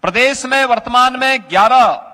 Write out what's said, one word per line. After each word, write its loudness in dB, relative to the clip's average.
प्रदेश -2
में -2
वर्तमान 0
में -2
ग्यारह 2